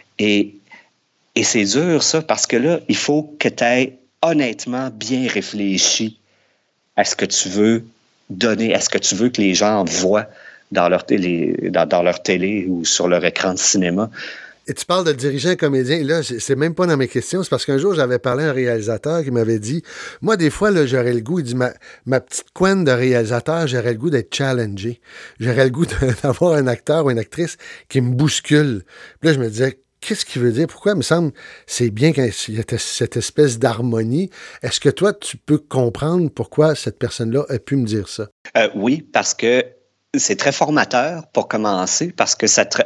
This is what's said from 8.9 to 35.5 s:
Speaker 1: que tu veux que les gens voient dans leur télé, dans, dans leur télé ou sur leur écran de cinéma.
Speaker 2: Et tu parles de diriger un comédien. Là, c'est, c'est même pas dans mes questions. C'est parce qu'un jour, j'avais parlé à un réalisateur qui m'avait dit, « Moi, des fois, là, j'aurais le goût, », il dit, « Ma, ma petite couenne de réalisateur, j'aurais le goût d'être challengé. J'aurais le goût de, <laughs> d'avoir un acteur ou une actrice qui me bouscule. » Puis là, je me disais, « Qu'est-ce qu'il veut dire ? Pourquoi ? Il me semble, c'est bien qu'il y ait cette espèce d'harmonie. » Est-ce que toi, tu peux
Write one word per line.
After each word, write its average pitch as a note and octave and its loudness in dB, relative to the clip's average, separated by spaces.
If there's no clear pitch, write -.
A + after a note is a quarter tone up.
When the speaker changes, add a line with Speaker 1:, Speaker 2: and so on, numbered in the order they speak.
Speaker 1:
que G2+ 0
tu - 0
veux A#2 2
que A2+ -4
les F#2+ 4
gens G#2 2
voient F#2 0
dans F2+ 2
leur F2 2
télé, F2 0
dans, E2 2
dans F2 2
leur F2 0
télé F#2+ -2
ou F2 -4
sur - 0
leur F2 2
écran F2+ -2
de F#2 -6
cinéma. F#2+ 0
Speaker 2:
Et C#3+ -6
tu - -8
parles F3+ 0
de D#3 2
diriger C#3 -2
un F3 2
comédien. C#3+ 0
Là, D#3 0
c'est, A#2+ -6
c'est C#3 0
même D#3 0
pas F#3 0
dans D#3+ 2
mes B2+ 0
questions. F3+ -4
C'est - -6
parce - -2
qu'un C3+ 0
jour, F#3+ 2
j'avais B2 2
parlé C3 -2
à D#3+ 0
un C#3 0
réalisateur B2 -2
qui C3+ -6
m'avait A2+ 2
dit, « B2 -4
Moi, A3 0
des D#3+ 2
fois, G#3 0
là, E3 4
j'aurais B2 0
le A#2+ 0
goût, », D3+ -4
il C#3 -4
dit, « A#2+ -4
Ma, B2 0
ma B2+ 0
petite - -12
couenne F#3+ 2
de C3+ 4
réalisateur, B2 2
j'aurais B2 0
le A2 -4
goût D3+ -2
d'être A#2+ -2
challengé. A#2+ -4
J'aurais B2 4
le C3 4
goût D#3+ 0
de, - -8
<laughs> A#2 0
d'avoir D#3+ 2
un C#3+ 4
acteur D3 0
ou C3+ 4
une A#2 0
actrice D#3 -6
qui C3 2
me B2 0
bouscule. » C#3+ 2
Puis D#3+ 2
là, D3+ 4
je C3+ 0
me A#2 -2
disais, « B2+ -2
Qu'est-ce - -6
qu'il B2 -4
veut A#2+ 4
dire ? D3+ 0
Pourquoi ? - -2
Il F#3 0
me A#2+ 0
semble, D#3+ 2
c'est A#2+ 0
bien C3 2
qu'il C3+ 2
y A2 -4
ait A2+ -4
cette - -4
espèce B2 0
d'harmonie. » A#2 0
Est-ce - -4
que D3 4
toi, G3 0
tu - -12
peux D3 0